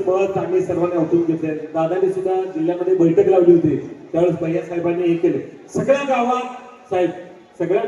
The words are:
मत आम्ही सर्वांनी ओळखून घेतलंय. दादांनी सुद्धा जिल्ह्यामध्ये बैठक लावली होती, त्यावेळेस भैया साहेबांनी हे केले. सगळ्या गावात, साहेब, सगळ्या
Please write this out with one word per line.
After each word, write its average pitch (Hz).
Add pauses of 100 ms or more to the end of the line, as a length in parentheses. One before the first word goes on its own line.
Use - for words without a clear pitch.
मत 190
आम्ही 175
सर्वांनी 170
ओळखून 165
घेतलंय. 160
दादांनी 165
सुद्धा 370
जिल्ह्यामध्ये 175
बैठक 170
लावली 175
होती, 156 (340)
त्यावेळेस 170
भैया 165
साहेबांनी 170
हे 170
केले. 160 (340)
सगळ्या 277
गावात, 247 (480)
साहेब, 180 (500)
सगळ्या 180